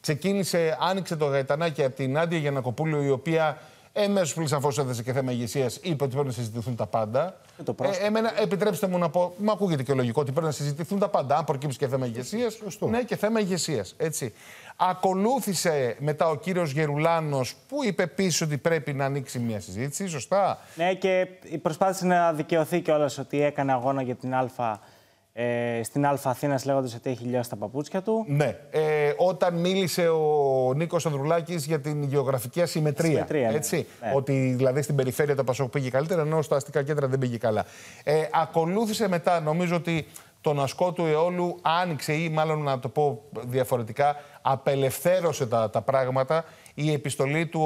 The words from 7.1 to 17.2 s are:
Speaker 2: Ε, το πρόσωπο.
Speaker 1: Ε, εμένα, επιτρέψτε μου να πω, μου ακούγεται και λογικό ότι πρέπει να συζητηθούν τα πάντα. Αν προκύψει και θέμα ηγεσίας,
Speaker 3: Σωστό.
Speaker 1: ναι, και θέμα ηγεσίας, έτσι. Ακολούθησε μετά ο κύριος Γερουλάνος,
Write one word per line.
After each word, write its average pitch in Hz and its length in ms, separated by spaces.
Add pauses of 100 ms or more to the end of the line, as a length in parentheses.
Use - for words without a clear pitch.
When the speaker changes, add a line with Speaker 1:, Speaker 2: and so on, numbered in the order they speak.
Speaker 2:
Ε, - 20
το - 100
πρόσωπο. 190 320
Speaker 1:
Ε, - 20
εμένα, 214 340
επιτρέψτε 196 460
μου 180 120
να 170 100
πω, 180 280
μου 208 140
ακούγεται 180 320
και 127 100
λογικό 127 280
ότι 131 100
πρέπει 160 160
να 151 60
συζητηθούν 151 460
τα 196 100
πάντα. 143 280
Αν 160 80
προκύψει 143 340
και 139 100
θέμα 131 180
ηγεσίας, 160 480
Speaker 3:
Σωστό. 190 320
Speaker 1:
ναι, 226 160
και 202 140
θέμα 214 240
ηγεσίας, 165 560
έτσι. 151 360 (440)
Ακολούθησε 185 1200
μετά 151 300
ο 156 80
κύριος 175 340
Γερουλάνος, 151 840 (140)